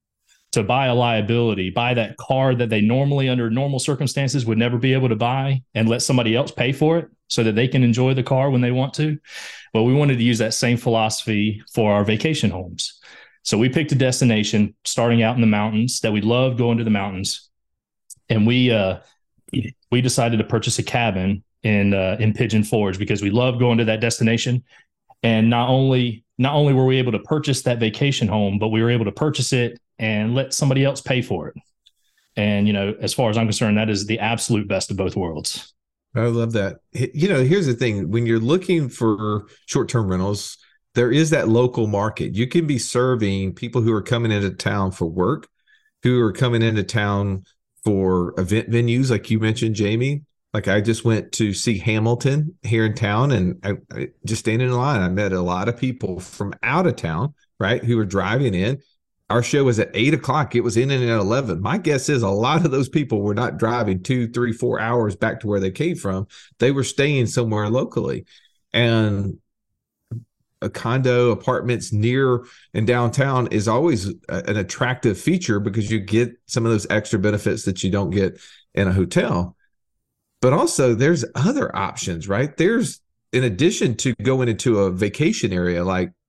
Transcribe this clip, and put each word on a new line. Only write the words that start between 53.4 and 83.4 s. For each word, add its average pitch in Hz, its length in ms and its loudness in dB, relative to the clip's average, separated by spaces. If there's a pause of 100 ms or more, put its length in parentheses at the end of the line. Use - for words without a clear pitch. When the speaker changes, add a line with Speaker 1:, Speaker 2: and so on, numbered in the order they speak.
Speaker 2:
I, 101 100 -4 (220)
I 65 140 -8 (180)
just 107 140 -4
standing 117 280 0
in 123 60 0
line, 127 260 0
I 90 80 0
met 95 240 0
a 92 80 -2
lot 90 280 -2
of 117 100 -6
people 107 420 -6
from - 320 -10 (100)
out 151 240 0
of 143 100 0
town, 90 380 -4 (240)
right, 110 240 0
who 120 140 0
were 110 80 0
driving 98 500 0
in. 104 280 -2 (480)
Our 117 120 2
show 139 220 2
was 120 140 4
at - 160 0
eight 123 180 2
o'clock. 139 420 -2
It - 60 4
was 113 160 -2
in 131 140 2
and 131 120 0
at 117 160 0
eleven. 104 440 -2
My 135 160 0
guess 151 320 -2
is 135 120 2
a 101 60 0
lot 127 380 2
of 147 40 2
those 131 200 0
people 123 320 0
were 104 100 0
not 117 240 -2
driving 113 460 0
two, 123 260 -2
three, 120 240 -2
four 117 260 -2
hours 113 380 0
back - 240 -2
to - 60 -10
where 104 120 0
they 95 120 -2
came 156 260 -4
from. 95 300 -4 (320)
They 123 120 4
were 135 140 0
staying 139 440 0
somewhere 107 420 -2
locally. 85 560 -2 (480)
And 107 640 0 (1200)
a - 80 -6
condo, 123 640 2
apartments 117 640 -2
near 123 500 2 (300)
and 110 120 0
downtown 123 600 0
is 104 220 -2
always 113 420 0 (180)
a, 90 220 -6
an 104 80 0
attractive 113 600 -2
feature 151 420 -2
because 104 300 -4
you 110 80 0
get 107 360 0 (100)
some 113 220 -2
of 113 60 2
those 104 180 0
extra 107 280 0
benefits 104 460 0
that 95 180 -4
you 98 80 0
don't 98 200 -2
get 95 280 0 (360)
in 98 120 2
a 90 60 2
hotel. 95 640 0 (840)
But 127 100 6
also 156 420 2
there's 135 300 2 (100)
other 220 400 0
options, 92 540 -6
right? 123 260 -2
There's, 208 460 0 (320)
in 127 120 2